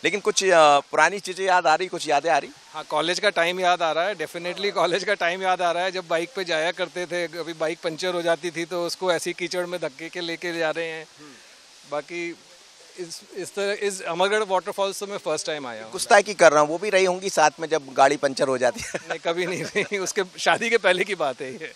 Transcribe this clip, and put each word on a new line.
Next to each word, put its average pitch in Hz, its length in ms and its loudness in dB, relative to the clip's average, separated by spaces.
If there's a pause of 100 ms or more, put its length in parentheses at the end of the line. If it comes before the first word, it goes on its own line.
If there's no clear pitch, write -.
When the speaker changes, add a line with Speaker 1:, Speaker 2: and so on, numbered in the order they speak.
Speaker 1:
लेकिन 175 160 0
कुछ, 202 240 0
अ, 156 360 8
पुरानी 165 400 2
चीज़ें 185 260 -6
याद 180 200 4
आ 156 80 6
रही, 180 140 -2
कुछ 165 200 -8
यादें 147 220 2
आ 156 80 4
रही? 226 120 -4 (220)
Speaker 2:
हाँ, 156 120 -10
कॉलेज 165 360 -2
का 208 100 2
टाइम 180 300 0
याद 180 220 2
आ 160 100 0
रहा 160 120 0
है, 202 120 -4
definitely 175 560 -6
कॉलेज 180 320 0
का 202 100 0
टाइम 180 280 -2
याद 185 200 0
आ 175 100 2
रहा 170 100 0
है, 190 100 -2
जब 175 160 -8
बाइक 170 280 -2
पे 190 80 -4
जाया 165 280 0
करते 175 340 -6
थे। 170 220 -4
कभी 165 240 -8
बाइक 160 280 -4
पंचर 175 340 -4
हो 175 80 -2
जाती 170 280 0
थी 165 140 -6
तो 175 220 -4
उसको 180 260 -2
ऐसी 170 200 -2
कीचड़ 180 340 -4
में 175 140 -8
धक्के 156 280 -8
के 175 120 -10
लेके 170 380 -6
जा 160 120 0
रहे 165 160 -4
हैं। 160 220 -10 (840)
बाकी 170 460 -6 (640)
इस, 165 220 -12 (160)
इस 175 180 -10
तरह, 202 180 -2
इस 202 300 -4
अमरगढ़ 185 400 2
waterfalls 196 580 -2
तो 202 60 -8
मैं 196 120 -8
first 156 280 -4
time 151 200 -6
आया 110 180 -10
हूँ। 110 80 -16
Speaker 1:
गुस्ताखी 196 420 2
कर 165 180 8
रहा 151 80 6
हूँ, 151 80 4
वो 165 100 -2
भी 202 120 -4
रही 190 140 4
होंगी 185 240 0
साथ 156 220 4 (100)
में 160 80 -6
जब 139 260 -2
गाड़ी 143 220 6
पंचर 143 320 0
हो 131 100 2
जाती 120 220 2
है? 151 280 -8
Speaker 2:
नहीं, 165 100 -4
कभी 170 280 -2
नहीं 170 180 -4
रही। 196 340 -2
उसके 190 240 -2 (160)
शादी 185 320 2
के 226 80 4
पहले 185 260 4
की 202 100 -4
बात 147 260 -2
है 131 120 -8
ये। 139 240 -14